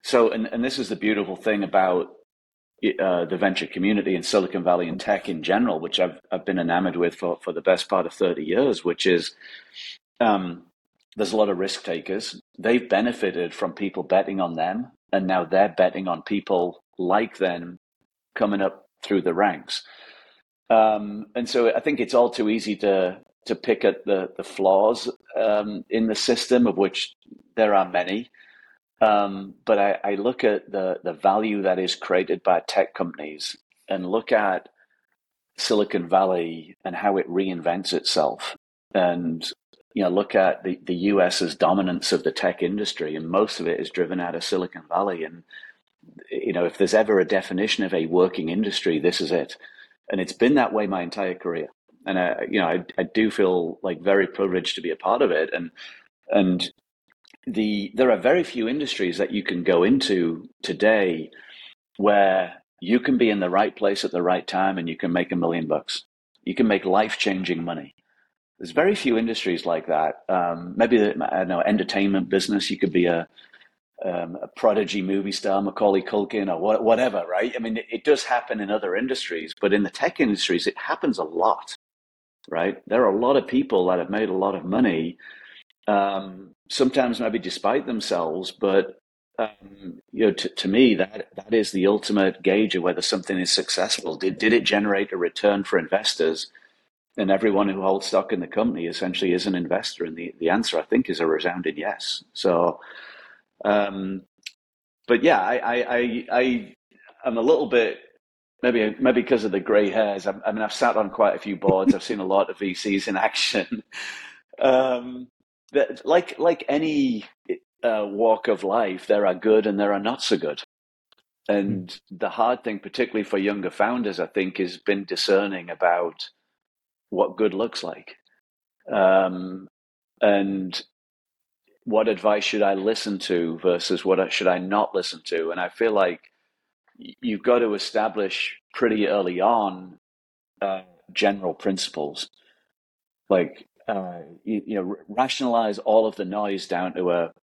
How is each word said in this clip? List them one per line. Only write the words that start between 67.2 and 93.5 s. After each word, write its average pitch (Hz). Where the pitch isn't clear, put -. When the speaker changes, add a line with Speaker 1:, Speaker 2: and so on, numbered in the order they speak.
Speaker 1:
money. 80
There's 87
very 185
few 120
industries 110
like 82
that. 78
Um, 87
maybe 117
the, 104
I 87
don't 90
know, 90
entertainment 98
business. 98
You -
could 90
be 87
a, 82
um, 87
a -
prodigy 101
movie 98
star, 98
Macaulay 98
Culkin, 101
or 82
wha-, 107
whatever, 113
right? 101
I 123
mean, 113
it, -
it 117
does 147
happen 120
in 101
other 104
industries, 98
but 98
in 101
the 87
tech -
industries, 98
it -
happens -
a 87
lot, 85
right? 87
There 120
are 98
a 104
lot 131
of -
people 104
that 90
have 87
made 104
a 92
lot 95
of 85
money, 90
um, 98
sometimes 127
maybe 113
despite 107
themselves, 90
but, 98
um, 98
you 107
know, 98
to, -
to -
me, 113
that, 95
that -
is 107
the 95
ultimate 101
gauge 98
of 87
whether 87
something 95
is 90